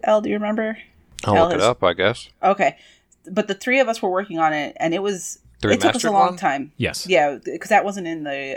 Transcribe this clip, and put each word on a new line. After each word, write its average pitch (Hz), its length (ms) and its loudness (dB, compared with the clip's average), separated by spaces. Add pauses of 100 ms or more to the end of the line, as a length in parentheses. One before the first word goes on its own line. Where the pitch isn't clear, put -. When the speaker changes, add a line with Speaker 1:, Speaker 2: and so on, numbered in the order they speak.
Speaker 1:
Elle? 214 180 4
Do 208 80 -4
you 208 60 -2
remember? 214 420 -4 (460)
Speaker 2:
I'll 104 120 2
Speaker 1:
Elle 165 80 6
Speaker 2:
look 175 100 2
it 87 60 0
Speaker 1:
has 107 80 4
Speaker 2:
up, 123 160 0
I 90 100 4
guess. 98 360 -2 (120)
Speaker 1:
Okay. 180 340 2 (540)
But 202 180 -2
the 196 60 -4
three 254 260 0
of 247 80 2
us 226 120 -4
were 196 100 -2
working 185 280 -4
on 160 160 2
it, 147 240 -6
and 165 160 0
it 190 80 -2
was, 196 380 -6 (200)
Speaker 2:
The - 100 2
Speaker 1:
it - 100 4
took - 140 2
us 240 100 -4
a 233 40 0
Speaker 2:
remastered 208 40 2
Speaker 1:
long 196 160 4
Speaker 2:
one? 180 80 -4
Speaker 1:
time. 147 420 -4
Speaker 3:
Yes. 139 280 -4
Speaker 1:
Yeah, 147 380 2
th-, 165 160 -8
'cause - 80 -14
that 196 160 4
wasn't 190 220 -8
in 165 180 -8
the, 139 320 -8